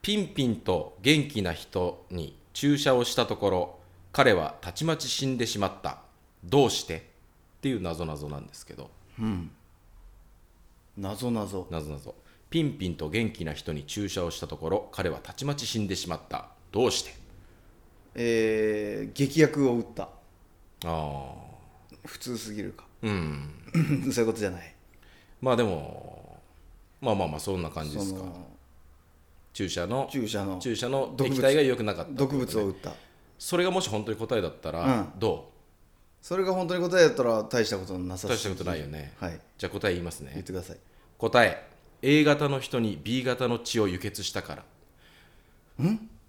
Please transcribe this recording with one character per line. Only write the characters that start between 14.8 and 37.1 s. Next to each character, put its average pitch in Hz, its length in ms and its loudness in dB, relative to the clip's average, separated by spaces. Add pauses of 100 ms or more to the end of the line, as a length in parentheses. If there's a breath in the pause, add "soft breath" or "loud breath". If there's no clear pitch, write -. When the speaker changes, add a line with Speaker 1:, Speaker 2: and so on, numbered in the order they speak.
Speaker 1:
彼 90 160 -2
は 76 140 -4
た - 100 -16
ち - 140 -10
ま 143 80 -2
ち 143 120 -6
死 113 120 -2
ん 104 100 0
で 90 80 -2
し 87 140 -6
ま 82 60 -4
っ - 120 -12
た。 - 200 -8 (220)
ど 117 160 2
う 107 40 4
し - 140 -2
て？ - 100 -14 (1000 soft breath)
Speaker 2:
え 110 920 2
ー、 107 100 -12
劇 139 220 4
薬 143 280 8
を 120 60 4
打 120 60 2
っ 113 40 -6 (100)
た。 - 140 -8 (760)
Speaker 1:
あ 73 500 -4 (580)
ー。 - 120 -20
Speaker 2:
普 - 140 -16
通 123 180 -8
す 110 160 -10
ぎ 104 100 -6
る 92 100 -6
か。 - 120 -20 (160)
Speaker 1:
う 110 100 -2
ん。 76 440 -4 (180)
Speaker 2:
<laughs> 143 400 2
そ 120 80 0
う 117 40 6
い - 0 -
う - 20 4
こ 113 80 2
と - 40 -6
じ 104 80 0
ゃ 92 40 0
な 87 120 -10
い。 - 120 -20 (680 soft breath)
Speaker 1:
ま 131 120 2
あ 120 40 4
で 120 60 4
も、 73 800 -6 (580)
ま 120 120 0
あ - 20 4
ま 98 100 2
あ 82 40 -2
ま 76 80 -4
あ、 78 40 -6
そ 98 160 -2
ん 90 60 -2
な 80 80 -4
感 76 180 -6
じ 73 80 -8
で - 40 -4
す 98 120 -4
か。 95 80 -8
Speaker 2:
そ 92 60 -10
の、 87 240 -14 (1000)
Speaker 1:
注 95 160 -4
射 87 180 -2
の、 127 240 -2
Speaker 2:
注 131 160 -2
射 104 180 -2
の、 95 140 -4
Speaker 1:
注 117 160 -4
射 117 140 -4
の 135 280 -2
Speaker 2:
毒 135 120 2
物、 135 40 2
Speaker 1:
液 131 80 2
体 135 160 6
が 151 60 6
良 131 140 4
く 117 60 -4
な 104 120 0
か 82 80 -6
っ - 40 -6
た - 60 -14
っ - 20 -8
て 131 80 0
こ 135 40 4
と 127 80 -2
ね。 139 60 0
Speaker 2:
毒 123 60 -2
物 - 140 -2
を 104 80 0
打 - 40 0
っ - 20 -8
た。 - 180 -12 (460)
Speaker 1:
そ - 180 -2
れ 175 80 4
が 185 60 4
も 185 100 2
し - 80 -2
本 107 160 -2
当 110 80 -4
に 101 60 -4
答 113 200 0
え 101 40 2
だ 85 60 -2
っ 78 80 -8
た 80 160 -8
ら、 85 120 -2
Speaker 2:
う 123 180 4
ん。 80 160 -8
Speaker 1:
ど 98 320 0
う？ - 760 -20
Speaker 2:
そ 180 120 -4
れ 190 80 2
が 185 100 2
本 185 140 0
当 180 80 0
に 170 60 2
答 180 160 4
え 165 100 12
だ 135 40 6